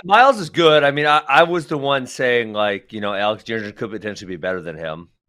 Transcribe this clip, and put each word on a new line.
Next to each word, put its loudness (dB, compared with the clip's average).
Miles 4
is -8
good. 4
I 4
mean, -2
I, 4
I 6
was -2
the -6
one -2
saying, -2
like, -2
you -10
know, -4
Alex -2
Geiger -8
could -8
potentially -12
be -8
better -6
than -12
him. -12